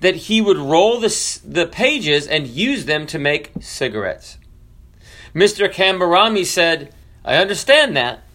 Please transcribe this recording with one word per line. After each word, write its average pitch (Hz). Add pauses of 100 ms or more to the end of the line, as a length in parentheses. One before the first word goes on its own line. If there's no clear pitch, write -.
that 185
he 220
would 202
roll 165
the 226
s-, -
the 160
pages 170
and 151
use 185
them 151
to 151
make 143
cigarettes. 104 (920)
Mister 202
Kambarami 190
said, 165 (320)
"I 127
understand 208
that, 123 (100)